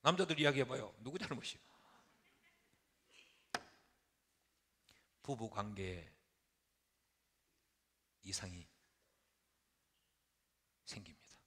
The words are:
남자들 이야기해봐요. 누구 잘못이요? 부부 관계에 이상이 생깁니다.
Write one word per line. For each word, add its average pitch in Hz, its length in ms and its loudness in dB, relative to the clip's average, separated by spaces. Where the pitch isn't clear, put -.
남자들 160 360 6
이야기해봐요. 131 600 4
누구 123 180 -6
잘못이요? - 420 -6
부부 113 280 -4
관계에 95 640 -6
이상이 90 440 -6
생깁니다. - 640 -16